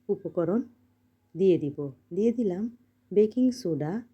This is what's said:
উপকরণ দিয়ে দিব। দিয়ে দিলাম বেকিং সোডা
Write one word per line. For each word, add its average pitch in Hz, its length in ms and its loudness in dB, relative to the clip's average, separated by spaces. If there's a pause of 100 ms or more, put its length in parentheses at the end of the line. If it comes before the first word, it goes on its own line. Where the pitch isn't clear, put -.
উপকরণ 180 520 -2 (760)
দিয়ে 175 240 4
দিব। 143 340 -6 (240)
দিয়ে 226 160 2
দিলাম 226 440 -4 (360)
বেকিং 214 400 4
সোডা 170 500 -4 (120)